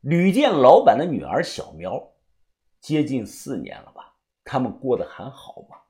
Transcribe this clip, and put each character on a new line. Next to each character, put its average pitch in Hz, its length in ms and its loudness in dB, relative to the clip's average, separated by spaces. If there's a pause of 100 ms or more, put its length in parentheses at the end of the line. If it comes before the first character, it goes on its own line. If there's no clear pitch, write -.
旅 170 320 0
店 262 180 2
老 151 320 6
板 113 140 4
的 151 80 -2
女 120 180 -6
儿 90 180 -4
小 - 300 -10
苗。 90 440 -12 (640)
接 151 220 -2
近 127 220 -4
四 - 320 -12
年 - 240 -14
了 - 100 -20
吧， - 240 -20 (300)
他 - 120 -8
们 123 140 -4
过 127 260 -4
得 - 80 -6
还 - 240 -18
好 - 400 -20
吗？ - 60 -20 (140)